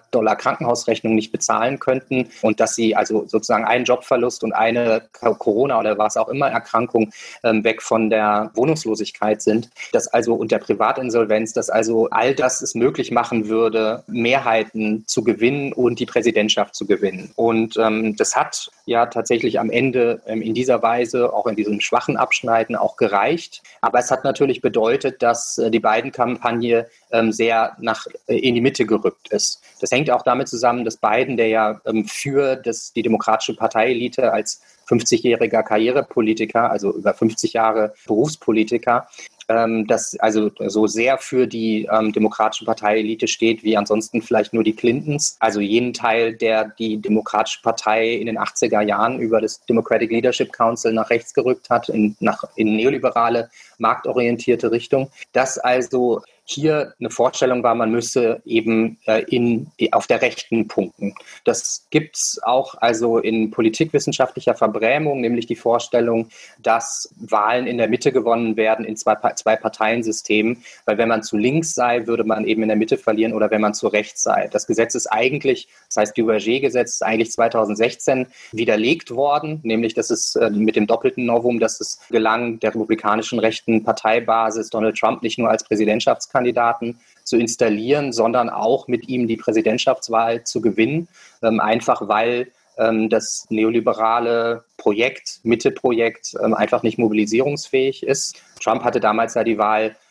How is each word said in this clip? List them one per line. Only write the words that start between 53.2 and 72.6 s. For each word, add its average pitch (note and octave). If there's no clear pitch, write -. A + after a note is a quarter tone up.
marktorientierte A#2
Richtung. C3
Dass B2+
also B2
hier D3+
eine A2
Vorstellung B2+
war, A#2
man A2+
müsse A#2
eben, A2+
äh, A2+
in, A#2+
auf -
der A#2
Rechten A2+
punkten. G2+
Das -
gibt's -
auch B2+
also A#2
in A2
politikwissenschaftlicher C3
Verbrämung, C3
nämlich A#2
die C3+
Vorstellung, A#2
dass -
Wahlen A2+
in B2
der A2+
Mitte B2
gewonnen A#2
werden A2
in G#2+
zwei G#2+
Pa-, -
Zwei-Parteien-Systemen, A2
weil G#2+
wenn A2+
man A2+
zu -
links C#3
sei, A#2+
würde A#2
man G#2+
eben A2